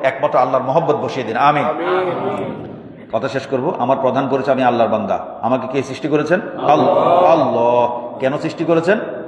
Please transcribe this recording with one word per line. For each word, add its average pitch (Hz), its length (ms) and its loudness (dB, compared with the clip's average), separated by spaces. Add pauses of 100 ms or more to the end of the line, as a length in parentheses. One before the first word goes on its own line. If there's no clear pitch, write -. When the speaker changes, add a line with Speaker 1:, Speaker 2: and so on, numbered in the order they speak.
Speaker 1:
একমাত্র 139 360 0
আল্লাহর 131 240 2
মহব্বত 147 320 0
বসিয়ে 123 300 -4
দিন, 110 120 -4
আমিন। 143 280 4
Speaker 2:
আমিন। 170 1040 -4 (420)
Speaker 1:
কথা 110 140 -2
শেষ 135 200 -4
করবো। 135 320 -2
আমার 127 220 2
প্রধান 131 280 0
পরিচয়, 135 240 0
আমি 127 100 0
আল্লাহর 117 260 4
বান্দা। 101 360 -2 (160)
আমাকে 117 260 0
কে 135 160 -2
সৃষ্টি 131 240 -8
করেছেন? 151 340 2 (160)
Speaker 2:
আল্লাহ। 139 400 4 (340)
Speaker 1:
আল্লাহ। 120 680 2 (200)
কেন 131 180 -2
সৃষ্টি 160 280 -4
করেছেন? 165 340 2 (280)